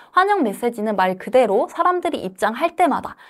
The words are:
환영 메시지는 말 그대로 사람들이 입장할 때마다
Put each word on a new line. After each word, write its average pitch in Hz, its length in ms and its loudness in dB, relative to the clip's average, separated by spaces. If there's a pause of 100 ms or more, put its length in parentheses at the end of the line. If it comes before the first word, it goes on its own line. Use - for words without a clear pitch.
(100)
환영 392 320 2
메시지는 220 540 -4
말 185 200 0
그대로 240 520 2
사람들이 349 520 -2
입장할 226 540 -4
때마다 - 400 0 (140)